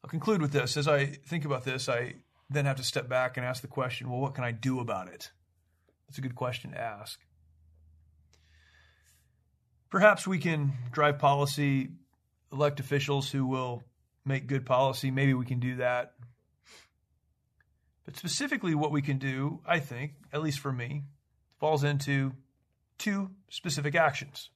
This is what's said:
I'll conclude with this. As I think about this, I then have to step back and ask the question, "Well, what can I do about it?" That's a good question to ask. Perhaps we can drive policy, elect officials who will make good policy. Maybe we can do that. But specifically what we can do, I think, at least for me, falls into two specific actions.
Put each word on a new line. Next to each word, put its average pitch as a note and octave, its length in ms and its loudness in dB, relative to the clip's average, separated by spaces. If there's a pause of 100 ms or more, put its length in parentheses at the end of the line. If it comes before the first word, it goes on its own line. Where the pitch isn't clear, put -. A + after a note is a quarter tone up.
I'll - 60 -16
conclude F3 320 2
with C#3+ 100 2
this. C3 260 2
As D3 100 2
I C#3+ 180 6
think D3+ 400 -6
about B2+ 200 -2
this, C3 240 -2
I A#2+ 260 -2 (340)
then C#3+ 160 0
have C3+ 120 0
to B2+ 60 -8
step B2 260 -2
back B2+ 280 0
and B2 80 -4
ask B2+ 160 -4
the B2 60 -14
question, B2+ 420 -4
"Well, C3+ 120 -4
what C3+ 140 -4
can C3 80 -4
I A#2+ 80 -2
do B2+ 280 -2
about F#2+ 300 -4
it?" - 220 -16 (760)
That's - 100 -16
a C#3 40 -8
good B2 140 -6
question B2+ 360 -6
to - 80 -10
ask. A2 400 -10 (2750)
Perhaps G3 380 6
we F#3 100 2
can D3 360 2 (180)
drive D3 260 4
policy, C#3 720 4 (640)
elect C#3+ 280 2
officials C#3 520 0
who C3+ 160 0
will B2+ 360 -2 (400)
make C3+ 220 -2
good C3 200 -2
policy. C3 440 2
Maybe C3+ 240 4
we B2+ 120 2
can B2 140 -2
do B2+ 180 -2
that. B2 360 0 (1900)
But D3 100 -14
specifically G3+ 600 -2
what D3 160 2
we D3 100 2
can C#3+ 160 0
do, C3+ 480 -4
I E3+ 140 2
think, C#3 340 -8 (180)
at D3+ 120 -4
least D3 160 -2
for C3+ 120 -4
me, C3 340 -6 (540)
falls D3+ 240 2
into C#3 500 0 (680)
two G3 320 -2 (180)
specific D3 460 -4
actions. - 600 0